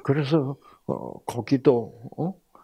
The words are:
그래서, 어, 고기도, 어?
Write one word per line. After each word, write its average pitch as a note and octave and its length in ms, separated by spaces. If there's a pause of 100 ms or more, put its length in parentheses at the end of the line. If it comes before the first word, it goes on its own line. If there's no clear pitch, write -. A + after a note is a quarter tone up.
그래서, C#3+ 540 (300)
어, - 260 (120)
고기도, A#2+ 760 (160)
어? F3 180 (280)